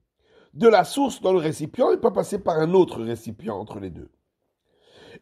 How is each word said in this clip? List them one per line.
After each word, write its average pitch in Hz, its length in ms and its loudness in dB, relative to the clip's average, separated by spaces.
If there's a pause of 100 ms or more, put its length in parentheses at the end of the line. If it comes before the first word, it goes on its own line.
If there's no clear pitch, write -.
(540)
de 196 140 4
la 190 160 8
source 277 360 -4
dans 185 120 0
le 185 60 2
récipient 160 540 -2
et 370 60 2
pas 220 120 0
passer 190 280 -4
par 175 200 -2
un 160 140 0
autre 170 300 2
récipient 113 560 -8
entre 101 200 -14
les 98 120 -10
deux. 80 200 -18 (1120)